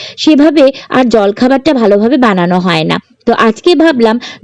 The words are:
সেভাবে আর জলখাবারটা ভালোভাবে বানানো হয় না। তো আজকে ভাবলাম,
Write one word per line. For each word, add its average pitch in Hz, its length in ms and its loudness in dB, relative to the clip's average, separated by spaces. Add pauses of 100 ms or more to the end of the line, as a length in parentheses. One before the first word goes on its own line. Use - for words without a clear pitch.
(160)
সেভাবে 294 560 2 (160)
আর 254 200 -2
জলখাবারটা 240 680 0
ভালোভাবে 220 420 0
বানানো 185 420 0
হয় 170 260 -2
না। 165 140 -4 (280)
তো 233 60 0
আজকে 226 420 0
ভাবলাম, 240 460 2 (240)